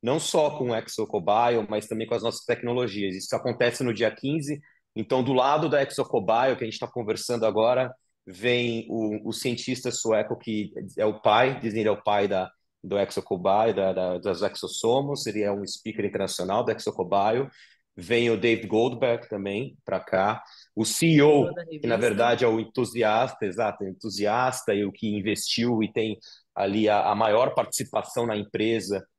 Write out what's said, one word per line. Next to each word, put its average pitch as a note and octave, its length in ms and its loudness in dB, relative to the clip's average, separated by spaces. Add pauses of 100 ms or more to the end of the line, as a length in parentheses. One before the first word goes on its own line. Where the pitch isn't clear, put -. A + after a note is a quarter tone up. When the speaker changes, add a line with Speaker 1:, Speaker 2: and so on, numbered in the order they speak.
Speaker 1:
não C3+ 180 0
só D#3 300 2
com C3+ 200 -4
o A2+ 60 0
Exocobio, A2 880 0
mas G#2+ 200 -4
também A2+ 200 -6
com A#2 80 -2
as G#2+ 80 -2
nossas A#2 220 -6
tecnologias. A#2 720 -2
Isso F#2+ 200 -8
acontece B2 500 0
no A#2+ 100 0
dia G#2+ 160 2
quinze. D3 500 -6 (360)
Então, B2+ 260 0
do C3 100 0
lado C#3 360 2
da C#3+ 140 2
Exocobio, B2 760 0
que A#2+ 60 -6
a - 20 -6
gente A2 120 -8
tá A#2+ 100 -6
conversando A2 580 -2
agora, A#2+ 440 2 (360)
vem A#2 640 0
o, A2 400 -2
o - 20 -6
cientista B2+ 580 -4
sueco A2 460 0
que G#2+ 360 -6 (260)
é G#2+ 80 2
o G#2+ 160 -2
pai, B2+ 360 4
dizem A2+ 220 -4
ele G#2+ 80 2
é G#2 40 4
o G2 100 -2
pai G#2 260 2
da, F#2 220 -2 (340)
do G2 140 -2
Exocobio, G2 720 2
da, F#2+ 200 2
da, F2+ 260 -2
dos F#2 240 -2
exossomos, B2+ 840 -2
ele G#2+ 160 -2
é G2+ 100 0
um G2+ 120 -4
speaker G#2+ 400 -8
internacional G2 600 -2
do A#2 80 -2
Exocobio. G#2 760 -2 (460)
Vem A#2 360 0
o G#2+ 100 2
David A2+ 260 2
Goldberg A#2 640 0
também G2+ 560 -6
pra F#2+ 160 -4
cá, G2+ 420 0 (320)
o A2 80 -2
C - 240 2
E D#3 160 8
O, D3 300 6
Speaker 2:
Da - 140 -10
Speaker 1:
que D#3 200 -8
na A#2 80 2
Speaker 2:
revista. A2 40 2
Speaker 1:
verdade A#2 460 4
é A#2 40 6
o A2+ 100 4
entusiasta, A2+ 880 0
exato, G2+ 400 -2
entusiasta G#2 880 -2
e G2+ 80 0
o G2 80 -2
que G#2 240 -4
investiu A2 680 0
e G#2 100 -2
tem A2 260 -2 (360)
ali G2+ 340 2
a, G#2 220 2
a G#2 40 2
maior A2 400 2
participação - 720 -2
na A2+ 80 -2
empresa G#2 720 -2 (120)